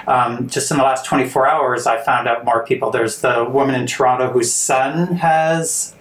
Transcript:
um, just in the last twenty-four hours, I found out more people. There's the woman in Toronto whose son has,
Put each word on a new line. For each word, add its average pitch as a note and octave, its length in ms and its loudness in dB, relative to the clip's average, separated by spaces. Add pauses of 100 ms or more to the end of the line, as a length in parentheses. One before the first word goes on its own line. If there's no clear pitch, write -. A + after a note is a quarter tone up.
um, B2 400 0
just - 240 -4
in D#3 60 0
the C#3 40 2
last C3 220 0
twenty-four C3+ 420 0
hours, C3+ 400 0
I A2+ 140 2
found A#2+ 260 0
out A#2 180 -2
more A#2 220 0
people. B2 240 -2
There's A2+ 300 -2
the B2 240 2
woman C3 320 2
in B2 100 -2
Toronto B2+ 460 0
whose A#2+ 200 0
son D#3+ 640 0
has, D#3+ 840 0